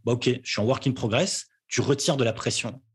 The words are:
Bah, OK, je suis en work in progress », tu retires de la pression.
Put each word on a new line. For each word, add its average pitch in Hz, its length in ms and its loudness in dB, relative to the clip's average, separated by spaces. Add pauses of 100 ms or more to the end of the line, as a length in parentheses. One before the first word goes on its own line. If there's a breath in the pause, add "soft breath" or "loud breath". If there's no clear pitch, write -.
Bah, 120 80 2
OK, 123 160 0 (140)
je - 80 -6
suis - 80 -2
en 107 60 2
work 123 220 0
in 131 40 4
progress », 131 560 0 (200)
tu - 140 -2
retires 135 360 2
de 131 60 2
la 113 100 2
pression. - 480 -4 (140)